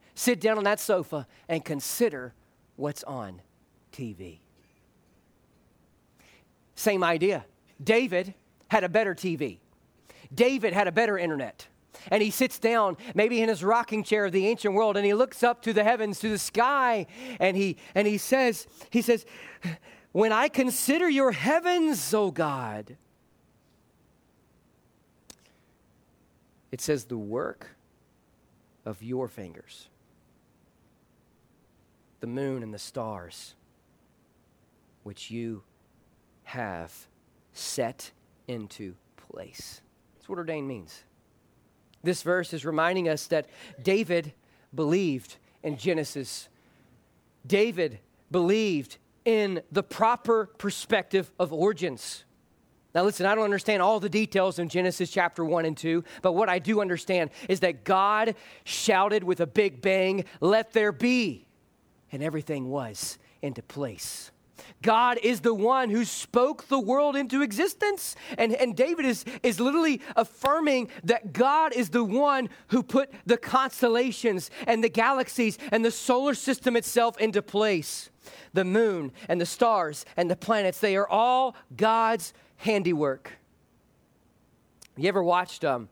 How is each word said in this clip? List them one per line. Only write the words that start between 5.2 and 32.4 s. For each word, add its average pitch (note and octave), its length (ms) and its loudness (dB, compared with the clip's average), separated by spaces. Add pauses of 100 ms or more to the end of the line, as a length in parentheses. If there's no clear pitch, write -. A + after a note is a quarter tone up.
Same G3 300 0
idea. E3+ 420 0 (360)
David F#3+ 520 0 (340)
had G#3+ 140 4
a F3+ 60 -2
better G3 260 2
T E3+ 220 -4
V. A#2+ 240 -6 (720)
David A3+ 400 2
had G3+ 140 2
a E3+ 40 -2
better G#3+ 240 2
internet. D3+ 520 -6 (420)
And G#3 120 4
he G#3+ 80 2
sits - 280 -2
down, A3 400 2 (160)
maybe A3 260 2
in A3+ 80 2
his F3+ 160 -2
rocking A3 400 0
chair G#3+ 220 2
of F3+ 60 -2
the F#3+ 140 2
ancient G#3+ 280 0
world, G#3 240 4
and G3+ 80 2
he G3+ 80 4
looks B3 280 2
up A#3+ 200 2
to A3+ 100 -2
the G#3+ 100 4
heavens, G#3+ 380 2
to G#3+ 80 -2
the G#3+ 100 0
sky, B3 680 2 (340)
and F#3 160 2
he, G3 220 0 (160)
and G#3 120 4
he G#3 120 2
says, B3+ 480 2 (240)
he A#3 100 4
says, A3+ 240 0 (880)
"When A3 180 4
I A#3 180 2
consider C4+ 600 0
your C4+ 240 4
heavens, D#4 800 0
O G#3+ 180 2
God," B2+ 680 -6 (3750)
it B2+ 120 -10
says, C#3+ 240 -2
"the B2 100 -8
work A2 580 -8 (1120)
of G#2+ 180 -12
your B2+ 240 -6
fingers, - 600 -18 (2250)
the A#2 60 -10
moon C3 360 -6